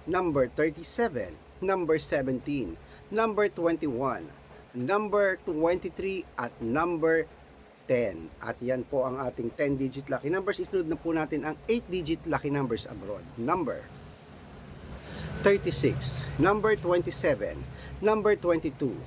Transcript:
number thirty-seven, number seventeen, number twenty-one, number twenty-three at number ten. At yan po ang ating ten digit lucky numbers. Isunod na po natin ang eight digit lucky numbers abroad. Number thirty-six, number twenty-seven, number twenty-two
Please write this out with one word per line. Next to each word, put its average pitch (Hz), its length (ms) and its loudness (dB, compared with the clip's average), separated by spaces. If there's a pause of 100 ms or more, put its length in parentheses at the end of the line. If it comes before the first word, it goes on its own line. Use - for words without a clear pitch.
number 156 480 2
thirty-seven, 156 800 0 (320)
number 180 320 4
seventeen, 131 800 -2 (340)
number 208 400 2
twenty-one, 135 800 0 (480)
number 196 640 2
twenty-three 175 800 0 (160)
at 120 240 -4
number 160 640 2 (640)
ten. 95 400 0 (160)
At 113 160 -6
yan 123 240 0
po 131 240 0
ang 127 80 -4
ating 123 400 -4
ten 143 160 2
digit 135 320 -2
lucky 135 240 -2
numbers. 190 320 0
Isunod 185 240 0
na 160 100 -2
po 165 220 -4
natin 156 320 -2
ang 143 160 -6
eight 233 240 0
digit 165 400 -2
lucky 143 240 0
numbers 123 320 0
abroad. 98 400 -10 (160)
Number 143 400 0 (1600)
thirty-six, 180 800 2 (160)
number 208 400 4
twenty-seven, 160 800 0 (420)
number 208 380 4
twenty-two 160 560 0 (140)